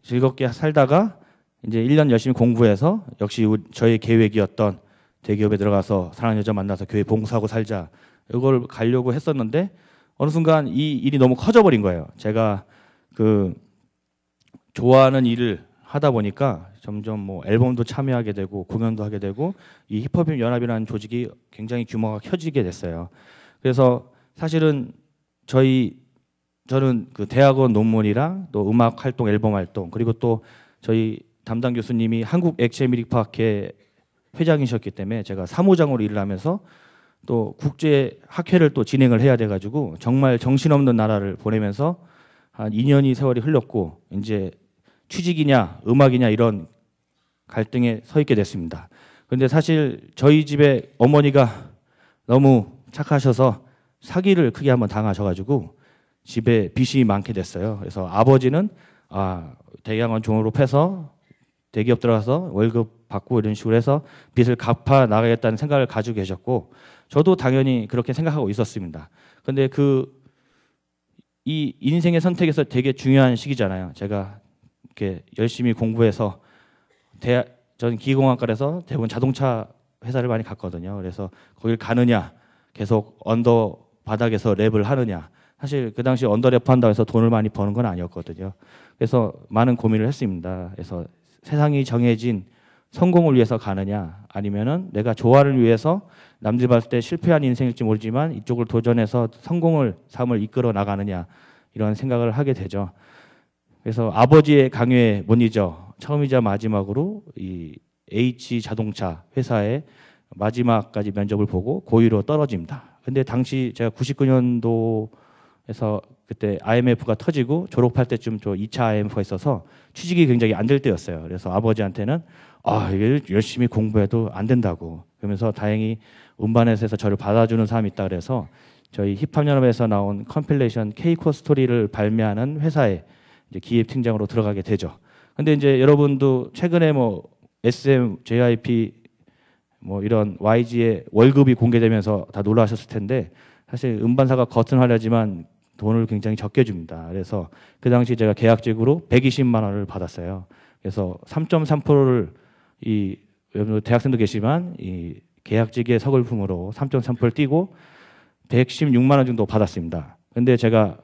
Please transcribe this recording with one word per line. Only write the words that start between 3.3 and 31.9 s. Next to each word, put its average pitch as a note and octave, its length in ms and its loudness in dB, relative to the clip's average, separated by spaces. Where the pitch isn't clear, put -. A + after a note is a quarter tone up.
우-, G#2+ 120 2
저의 A2+ 260 2
계획이었던 G#2+ 800 0
대기업에 G#2 360 0
들어가서 G2 560 0
사랑하는 A2 260 -2
여자 G#2+ 140 -2
만나서 G2 320 -6
교회 G#2 180 -2
봉사하고 A2 440 -2
살자 G#2 420 -6
이걸 B2 340 0
가려고 B2 460 -2
했었는데 D3 560 -4
어느 C#3+ 120 0
순간 D#3 380 2
이 C#3+ 260 -2
일이 C#3 240 0
너무 B2+ 180 6
커져버린 F#3+ 460 6
거예요. F2 260 -2
제가 G#2+ 480 -2
그 G#2 400 2
좋아하는 C3 520 6
일을 A#2 380 0
하다 C#3+ 280 -2
보니까 G#2 580 -2
점점 G#2 400 -10
뭐 G2 260 -10
앨범도 A#2+ 380 2
참여하게 A#2+ 500 -4
되고 F#2+ 300 -8
공연도 A2 400 -4
하게 G#2 160 -8
되고 A2 340 -6
이 G#2+ 120 -6
힙합 D#3+ 260 -2
연합이라는 A#2+ 460 -2
조직이 A2 420 -8
굉장히 A#2 340 -8
규모가 A2 340 -6
커지게 D#3 440 -4
됐어요. F2 460 -8
그래서 B2+ 480 2
사실은 D#3 580 -2
저희, C3 520 2
저는 B2+ 460 0
그 G#2 120 -8
대학원 C3 480 4
논문이랑 A2+ 800 0
또 G#2 180 -2
음악 A#2 340 2
활동, B2+ 240 -4
앨범 G#2+ 280 0
활동, F2+ 360 -6
그리고 A2+ 220 -2
또 A2+ 300 -2
저희 A2 400 -2
담당 A#2+ 300 -4
교수님이 A2+ 500 -2